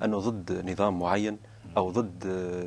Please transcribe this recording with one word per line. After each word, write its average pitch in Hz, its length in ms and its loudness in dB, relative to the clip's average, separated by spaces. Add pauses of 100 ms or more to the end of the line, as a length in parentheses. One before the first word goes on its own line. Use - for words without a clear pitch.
أنه 107 160 2
ضد 92 500 -2
نظام 92 300 2
معين 104 380 2 (400)
أو 92 140 4
ضد 95 360 0 (400)